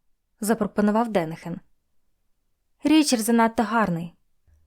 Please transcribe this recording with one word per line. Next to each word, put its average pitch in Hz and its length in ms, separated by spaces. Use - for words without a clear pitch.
запропонував 214 680
Денехен. 170 500
«Річард 294 380
занадто 226 420
гарний. 185 500